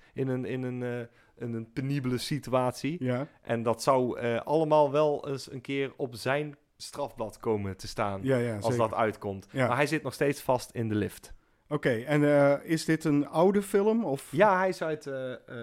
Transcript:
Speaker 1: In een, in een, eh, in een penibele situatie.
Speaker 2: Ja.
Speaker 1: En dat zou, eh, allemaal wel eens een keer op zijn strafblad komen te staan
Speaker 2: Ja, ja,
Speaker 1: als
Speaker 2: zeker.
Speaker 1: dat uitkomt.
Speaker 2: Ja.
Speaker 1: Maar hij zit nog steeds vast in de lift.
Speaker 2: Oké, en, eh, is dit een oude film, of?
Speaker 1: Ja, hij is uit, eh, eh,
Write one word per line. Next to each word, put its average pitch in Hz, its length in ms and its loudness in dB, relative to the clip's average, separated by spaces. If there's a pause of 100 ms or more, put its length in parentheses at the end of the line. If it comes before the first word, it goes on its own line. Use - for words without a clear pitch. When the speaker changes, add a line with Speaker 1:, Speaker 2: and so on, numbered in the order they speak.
(140)
Speaker 1:
In 131 140 -2
een, 127 160 -4
in 127 180 -4
een, 127 200 -6
eh, 123 160 -6 (380)
in 120 180 -8
een 113 180 -8
penibele 131 460 -2
situatie. 127 840 -2
Speaker 2:
Ja. 127 240 -2 (140)
Speaker 1:
En 117 200 -2
dat 113 200 0
zou, 127 360 2
eh, 117 220 0
allemaal 151 500 4
wel 147 380 2
eens 139 240 -8
een 135 80 -10
keer 139 360 -4
op 127 180 -6
zijn 143 420 -2 (200)
strafblad 117 640 -10
komen 101 380 -2
te - 120 -14
staan 101 340 -4
Speaker 2:
Ja, 131 140 2
ja, 120 180 0
Speaker 1:
als 104 100 -6
Speaker 2:
zeker. 117 160 2
Speaker 1:
dat 113 140 2
uitkomt. 101 560 -2
Speaker 2:
Ja. 131 160 0
Speaker 1:
Maar 120 100 2
hij 147 100 2
zit 151 160 -2
nog 131 120 -8
steeds 143 260 0
vast - 300 -2
in 117 180 -4
de 107 60 -2
lift. - 380 -4 (360)
Speaker 2:
Oké, 147 260 0
en, 147 300 2
eh, 143 380 6
is 160 220 -2
dit 160 200 0
een 143 240 2
oude 196 340 4
film, 214 420 2
of? 139 280 -4
Speaker 1:
Ja, 185 260 6
hij 190 100 2
is 185 140 -4
uit, 156 240 -4
eh, 131 260 -6
eh, 117 60 -12 (240)